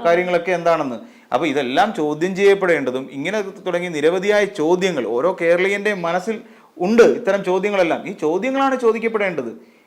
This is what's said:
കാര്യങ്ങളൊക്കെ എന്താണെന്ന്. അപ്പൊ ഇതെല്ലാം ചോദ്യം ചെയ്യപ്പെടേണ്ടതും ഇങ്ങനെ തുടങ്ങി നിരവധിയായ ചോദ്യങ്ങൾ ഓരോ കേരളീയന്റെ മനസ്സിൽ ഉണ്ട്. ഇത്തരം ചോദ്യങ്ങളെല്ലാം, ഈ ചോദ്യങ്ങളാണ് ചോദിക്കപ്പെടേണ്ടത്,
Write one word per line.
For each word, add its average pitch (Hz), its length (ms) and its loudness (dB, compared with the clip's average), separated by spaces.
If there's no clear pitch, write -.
കാര്യങ്ങളൊക്കെ 175 480 2
എന്താണെന്ന്. 165 440 0
അപ്പൊ 143 120 0
ഇതെല്ലാം 147 500 0
ചോദ്യം 156 400 -2
ചെയ്യപ്പെടേണ്ടതും 170 760 2
ഇങ്ങനെ 170 280 -4
തുടങ്ങി 180 480 -6
നിരവധിയായ 185 560 2
ചോദ്യങ്ങൾ 175 640 0
ഓരോ 135 340 0
കേരളീയന്റെ 196 540 0
മനസ്സിൽ 180 460 -4
ഉണ്ട്. 220 240 6
ഇത്തരം 190 420 2
ചോദ്യങ്ങളെല്ലാം, 185 640 0
ഈ 190 40 -8
ചോദ്യങ്ങളാണ് 254 680 -2
ചോദിക്കപ്പെടേണ്ടത്, 214 960 -2